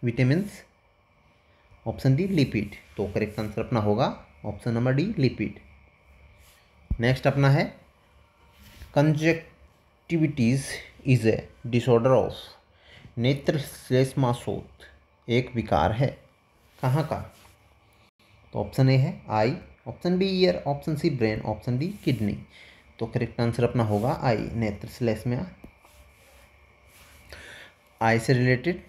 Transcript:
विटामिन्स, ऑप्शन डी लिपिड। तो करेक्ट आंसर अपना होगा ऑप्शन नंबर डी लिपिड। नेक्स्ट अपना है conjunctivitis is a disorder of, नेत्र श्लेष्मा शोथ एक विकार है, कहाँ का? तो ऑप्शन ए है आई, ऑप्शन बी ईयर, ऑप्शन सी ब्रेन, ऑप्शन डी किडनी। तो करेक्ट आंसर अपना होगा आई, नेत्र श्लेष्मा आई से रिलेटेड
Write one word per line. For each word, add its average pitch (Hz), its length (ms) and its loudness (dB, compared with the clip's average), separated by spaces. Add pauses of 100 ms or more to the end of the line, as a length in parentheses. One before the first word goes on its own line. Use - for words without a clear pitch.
विटामिन्स, 135 600 0 (1200)
ऑप्शन 123 300 2
डी 185 140 0
लिपिड। 127 460 0 (220)
तो 101 100 -2
करेक्ट 104 320 -4
आंसर 107 220 -6
अपना 113 200 -2
होगा 107 460 0 (180)
ऑप्शन 113 280 -6
नंबर 120 200 0
डी 175 240 0
लिपिड। 123 420 -2 (1300)
नेक्स्ट 127 360 0
अपना 139 240 4
है - 320 0 (1120)
conjunctivitis 151 1800 0 (360)
is 117 180 4
a 107 180 2 (240)
disorder 120 480 4
of, 98 180 2 (840)
नेत्र 143 420 0
श्लेष्मा 131 760 0
शोथ - 480 -10 (440)
एक 120 280 0
विकार 92 360 2
है, 120 160 0 (720)
कहाँ 131 240 0
का? 104 140 -4 (1400)
तो 120 60 -6
ऑप्शन 131 300 2
ए 131 80 6
है 156 240 0 (100)
आई, 110 240 2 (320)
ऑप्शन 180 300 -2
बी 190 100 2
ईयर, 185 400 2
ऑप्शन 143 280 -4
सी 165 160 0
ब्रेन, 110 300 0
ऑप्शन 120 360 -4
डी 151 100 -2 (180)
किडनी। 110 320 -2 (600)
तो 117 80 -4
करेक्ट 113 340 -4
आंसर 120 220 0
अपना 120 200 2
होगा 107 380 0
आई, 113 340 0
नेत्र 110 340 -4
श्लेष्मा 123 560 -4 (2500)
आई 113 180 4
से 123 140 2
रिलेटेड 127 560 2